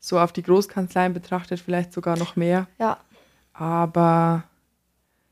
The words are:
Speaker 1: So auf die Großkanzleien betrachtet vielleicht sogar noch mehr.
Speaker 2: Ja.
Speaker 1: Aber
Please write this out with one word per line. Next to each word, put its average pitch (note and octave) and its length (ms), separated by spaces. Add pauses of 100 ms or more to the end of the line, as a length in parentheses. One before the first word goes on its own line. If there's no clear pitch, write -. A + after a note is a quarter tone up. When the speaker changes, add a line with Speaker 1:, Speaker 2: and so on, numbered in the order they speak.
Speaker 1:
So F3+ 180
auf F3 140
die F3 100
Großkanzleien F#3 680
betrachtet F3+ 480
vielleicht F3 320
sogar E3+ 240
noch E3+ 180
mehr. F3 320 (120)
Speaker 2:
Ja. A3+ 180 (560)
Speaker 1:
Aber E3 920 (880)